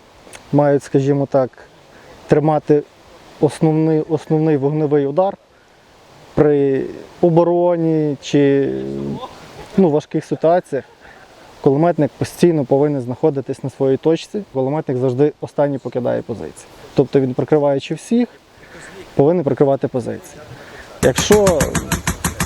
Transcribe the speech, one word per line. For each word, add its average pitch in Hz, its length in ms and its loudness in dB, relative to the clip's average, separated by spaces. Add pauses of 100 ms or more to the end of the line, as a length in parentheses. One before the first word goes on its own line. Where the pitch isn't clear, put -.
(520)
мають, 143 320 2
скажімо 139 480 0
так, 131 180 2 (800)
тримати 147 560 2 (580)
основний, 156 600 0
основний 156 560 -2
вогневий 143 480 0
удар 185 320 -2 (960)
при 143 520 2 (360)
обороні 170 1000 2
чи, 139 500 2 (1040)
ну, 185 120 4
важких 151 360 -2
ситуаціях. 156 580 0 (760)
Кулеметник 151 560 2
постійно 156 480 2
повинен 143 360 0
знаходитись 135 640 -4
на 139 60 -6
своїй 135 280 0
точці. 170 460 -4 (100)
Кулеметник 135 440 -4
завжди 131 440 0
останній 143 360 -2
покидає 120 440 -4
позиції. - 460 -12 (280)
Тобто 139 240 2
він, 131 140 0
прикриваючи 143 600 0
всіх, 233 340 -2 (880)
повинен 160 280 2
прикривати 139 440 0
позиції. 113 540 -8 (600)
Якщо 190 580 4 (880)